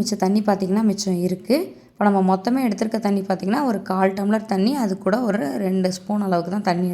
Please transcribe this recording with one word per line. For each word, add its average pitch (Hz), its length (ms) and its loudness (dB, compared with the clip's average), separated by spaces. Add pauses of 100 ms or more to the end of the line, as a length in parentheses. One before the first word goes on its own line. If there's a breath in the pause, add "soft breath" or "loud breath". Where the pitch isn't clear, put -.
மிச்ச 202 140 -2 (100)
தண்ணி 202 240 2
பார்த்தீங்கன்னா, 196 420 2
மிச்சம் 190 360 -2
இருக்கு. 185 300 0 (360 loud breath)
இப்ப 208 160 2
நம்ம 196 120 4 (100)
மொத்தமே 240 360 0
எடுத்திருக்க 220 320 -2
தண்ணி 202 220 0
பார்த்தீங்கன்னா, 190 500 -2
ஒரு 196 100 -2
கால் 190 320 0
டம்ளர் 208 320 0
தண்ணி, 214 300 2
அது 208 220 -2
கூட 202 240 0
ஒரு 254 360 -2
ரெண்டு 190 340 0
ஸ்பூன் 208 300 -4
அளவுக்கு 180 300 0
தான் 196 200 -2
தண்ணி 180 220 0